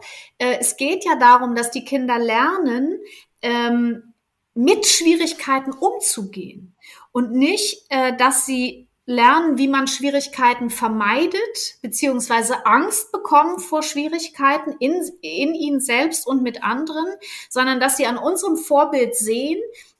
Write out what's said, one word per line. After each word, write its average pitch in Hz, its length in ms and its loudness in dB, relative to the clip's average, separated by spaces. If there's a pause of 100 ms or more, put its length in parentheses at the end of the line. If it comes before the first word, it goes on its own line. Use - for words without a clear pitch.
(380)
äh, 247 220 0
es - 180 -2
geht 330 280 -2
ja 330 100 2
darum, 247 400 6
dass 233 160 -2
die 262 140 -8
Kinder 254 340 0
lernen, 262 800 0 (420)
ähm, 240 720 -2 (400)
mit 381 340 2
Schwierigkeiten 311 840 2
umzugehen - 1040 -4 (360)
und 240 200 -2
nicht, 330 580 0
äh, 262 280 0
dass 262 300 2
sie 254 400 -4 (180)
lernen, 262 520 4
wie 269 120 2
man 269 180 2
Schwierigkeiten 254 840 0
vermeidet, 269 1120 -2
beziehungsweise 240 840 -2
Angst 285 480 2
bekommen 339 460 4
vor 311 220 -4
Schwierigkeiten 302 1000 -2
in, 269 140 0 (280)
in 254 340 -2
ihnen 294 240 -2
selbst 285 480 -2
und 262 160 0
mit 233 200 -4
anderen, 302 420 -4 (440)
sondern 254 300 0
dass 262 160 2
sie 277 100 0
an 240 120 -2
unserem 339 400 -2
Vorbild 285 580 2
sehen, 262 460 -2 (380)